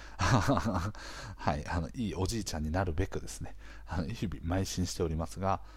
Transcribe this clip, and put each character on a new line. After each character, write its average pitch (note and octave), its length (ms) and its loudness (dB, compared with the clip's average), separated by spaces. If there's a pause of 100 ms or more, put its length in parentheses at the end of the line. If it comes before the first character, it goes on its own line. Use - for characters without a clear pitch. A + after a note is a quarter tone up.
<laughs> - 140 -12
は G2 760 4 (640)
い、 D2+ 120 -4
あ E2 120 0
の、 E2 160 -2
い A#2 140 0
い D#2 60 -2
お F#2+ 120 2
じ G#2+ 140 0
い - 20 -2
ち - 120 -4
ゃ D#2 40 -2
ん D2+ 40 0
に D#2 80 0
な F#2 120 4
る F2+ 100 2
べ F#2 140 2
く - 120 -2
で - 80 -6
す - 140 -8
ね、 - 140 -6 (320)
あ E2+ 140 0
の、 D2+ 60 0
日 A2+ 200 -2
々 D2+ 140 -4
邁 F2+ 240 2
進 F2+ 200 0
し - 80 -2
て - 80 0
お E2+ 60 4
り D#2 80 0
ま D#2+ 100 0
す - 140 -8
が、 F#2+ 220 2 (160)